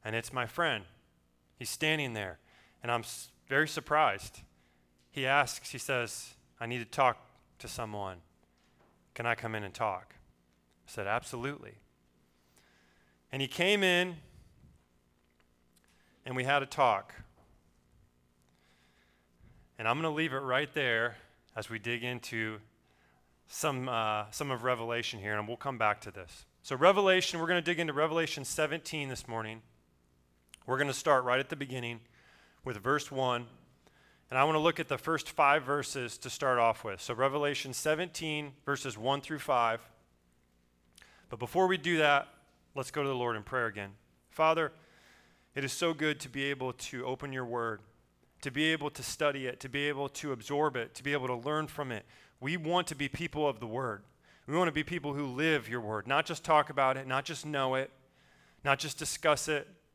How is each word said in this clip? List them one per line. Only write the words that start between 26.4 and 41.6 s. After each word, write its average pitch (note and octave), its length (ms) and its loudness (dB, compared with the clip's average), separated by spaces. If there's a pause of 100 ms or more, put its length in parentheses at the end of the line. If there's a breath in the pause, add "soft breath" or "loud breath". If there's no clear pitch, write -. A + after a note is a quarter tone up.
So C3+ 140 -4
Revelation, F#3 640 6
we're E3 80 0
gonna F3 120 2
dig E3+ 200 0
into D#3+ 120 -2
Revelation D#3 520 0
seventeen D3+ 640 -4
this B2+ 180 -8
morning. A2 360 -6 (1040)
We're B2+ 120 0
gonna C#3 140 2
start C3 320 4
right B2 160 4
at C3+ 80 -4
the D#3+ 80 -6
beginning B2 440 -6 (640 soft breath)
with A#2+ 140 -6
verse C3+ 340 0
one. B2 360 0 (840 soft breath)
And B2+ 80 2
I C#3 60 8
wanna D#3 140 4
look D#3 200 4
at E3 100 -4
the C3+ 100 0
first - 320 -2
five D3 320 6
verses C3 560 -4
to - 100 -12
start B2+ 300 2
off A2+ 260 4
with. G2 160 -6
So - 140 -4
Revelation C3+ 580 0
seventeen, D#3 800 -2 (140)
verses C3 320 -4
one C3+ 240 0
through D#3 160 -6
five. A#2 420 2 (1500 loud breath)
But A#2+ 80 -10
before F#3 280 4